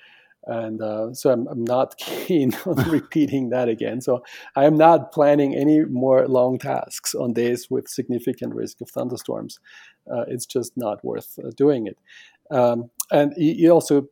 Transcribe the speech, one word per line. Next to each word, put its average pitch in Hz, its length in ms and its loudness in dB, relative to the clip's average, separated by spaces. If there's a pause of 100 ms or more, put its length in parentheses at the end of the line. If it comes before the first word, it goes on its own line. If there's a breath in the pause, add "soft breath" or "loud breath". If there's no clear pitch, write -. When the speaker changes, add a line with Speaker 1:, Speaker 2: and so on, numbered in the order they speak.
(440 soft breath)
Speaker 1:
And, 113 360 -8
uh, 110 340 -6
so 139 160 0
I'm, 120 180 0
I'm 120 160 -6
not 123 340 -2
<laughs> - 280 -10
keen 139 280 2 (100)
on 175 120 -2
Speaker 2:
<laughs> 151 140 0
Speaker 1:
repeating 139 600 -2
that 123 180 0
again. 113 320 -4
So 123 220 -2 (340 loud breath)
I'm 151 200 6
not 156 360 6
planning 147 420 4
any 151 300 4
more 131 440 2
long 127 300 2
tasks - 560 -6
on 131 180 -4
days 120 380 -2
with 123 180 -4
significant 120 680 -6
risk 110 260 -10
of 117 80 -14
thunderstorms. 123 720 -8 (520 loud breath)
Uh, 120 180 -6
it's 120 180 -10
just 117 300 -6
not 107 280 -6
worth, - 400 -10
uh, 120 120 -12
doing 139 300 0
it. - 120 -14 (520 loud breath)
Um, 120 400 0 (200)
and 147 260 2
you, 165 160 2
you 165 180 4
also 143 420 2